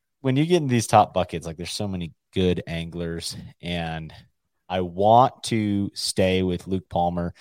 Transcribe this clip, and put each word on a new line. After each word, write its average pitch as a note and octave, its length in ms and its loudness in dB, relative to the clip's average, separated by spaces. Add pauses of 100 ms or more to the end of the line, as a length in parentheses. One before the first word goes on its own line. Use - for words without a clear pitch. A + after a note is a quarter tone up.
(220)
when C3 140 0
you D3 100 2
get F3 120 4
in D3+ 100 -2
these B2 200 2
top G#2+ 260 6
buckets, F2 320 -2
like, D#2+ 120 -10
there's E2+ 140 -10
so G#2 160 -6
many F2 260 -8 (200)
good F2+ 340 0
anglers, E2 680 -8 (260)
and D#2+ 520 -6 (540)
I F#2 140 -2
want G#2 600 4
to G#2 500 -2
stay F#2+ 500 0
with F2+ 240 -4
Luke F#2 220 -4
Palmer. F2 520 -2